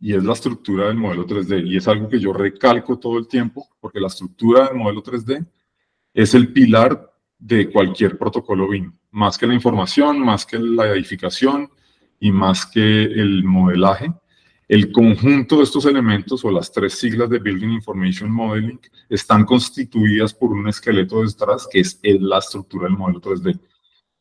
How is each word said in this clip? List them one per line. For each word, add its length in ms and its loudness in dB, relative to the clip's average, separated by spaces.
y 140 -4
es 100 0
la 80 0
estructura 560 -4
del 80 -2
modelo 280 -4
tres 220 -6
D, 140 -2
y 160 -4
es 100 -4
algo 220 0
que 100 -2
yo 140 -2
recalco 680 0
todo 200 -6
el 100 -8
tiempo, 400 -6
porque 220 -10
la 80 -4
estructura 580 2
del 100 -6
modelo 240 -4
tres 240 -10
D 200 -6
es 220 4
el 180 6
pilar 560 4
de 320 0
cualquier 480 0
protocolo 500 -4
bim, 240 -6
más 260 0
que 80 -2
la 80 2
información, 640 0
más 260 0
que 140 -8
la 300 0
edificación 840 -2
y 140 2
más 340 2
que 380 2
el 400 0
modelaje. 680 2
El 240 4
conjunto 640 4
de 80 6
estos 220 0
elementos, 580 0
o 80 -2
las 180 -2
tres 240 -2
siglas 340 -2
de 120 -2
Building 300 -4
Information 600 -4
Modeling, 480 -4
están 360 2
constituidas 880 0
por 200 -2
un 160 -6
esqueleto 540 -2
detrás, 460 -4
que 120 0
es, 220 -2
es 180 2
la 180 0
estructura 480 -8
del 100 -2
modelo 220 -4
tres 240 -6
D. 160 -4